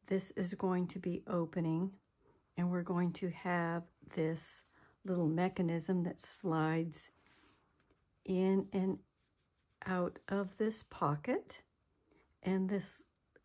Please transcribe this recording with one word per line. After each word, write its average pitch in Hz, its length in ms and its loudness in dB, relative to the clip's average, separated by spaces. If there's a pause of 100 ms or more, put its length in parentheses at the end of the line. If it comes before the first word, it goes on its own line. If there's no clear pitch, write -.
This 190 240 -2
is 190 240 -4
going 180 320 0
to 185 120 -8
be 180 280 -4
opening, 170 640 0 (640)
and 175 160 2
we're 180 100 0
going 175 320 2
to 180 160 -4
have 170 540 0 (320)
this 160 480 -2 (420)
little 175 220 2
mechanism 175 760 2
that - 160 -4
slides 160 920 0 (1120)
in 190 480 4
and 190 240 2 (880)
out 180 420 0
of 196 300 -2
this 220 320 0
pocket, 165 720 -2 (840)
and 190 240 2
this 196 360 -4 (420)